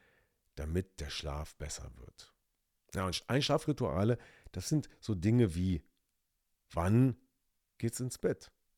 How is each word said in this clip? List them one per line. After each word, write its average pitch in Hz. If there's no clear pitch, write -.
damit 80
der 73
Schlaf 73
besser 69
wird? -
Ja, 95
und 87
Einschlafrituale, 120
das -
sind 151
so -
Dinge 104
wie, 90
wann 113
geht's -
ins 127
Bett? -